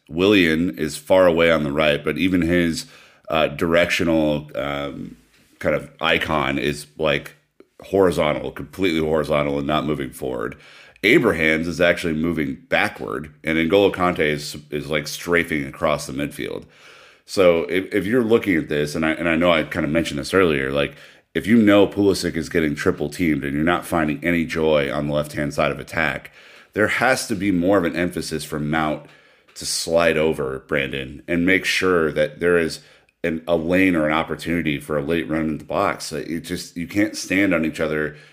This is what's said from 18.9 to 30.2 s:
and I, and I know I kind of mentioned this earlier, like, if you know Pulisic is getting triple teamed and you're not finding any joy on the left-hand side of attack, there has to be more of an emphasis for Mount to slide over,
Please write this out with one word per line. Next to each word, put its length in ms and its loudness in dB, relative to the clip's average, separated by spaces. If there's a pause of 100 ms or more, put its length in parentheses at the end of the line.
and 120 -2
I, 60 0
and 180 -2
I 60 2
know 140 4
I 120 2
kind 240 -4
of 60 -2
mentioned 280 -2
this 140 -6
earlier, 360 2
like, 240 -2 (400)
if 120 -4
you 100 6
know 300 6
Pulisic 480 0
is 140 -4
getting 260 0
triple 340 -2
teamed 360 -2
and 100 -4
you're 100 0
not 220 0
finding 380 -2
any 200 0
joy 480 0
on 140 -4
the 80 -2
left-hand 400 -4
side 160 0
of 80 -8
attack, 540 -6 (400)
there 160 2
has 400 0
to 80 -2
be 160 0
more 260 2
of 60 2
an 120 -2
emphasis 480 -4
for 140 -8
Mount 480 -2 (480)
to 120 -14
slide 500 0
over, 500 -2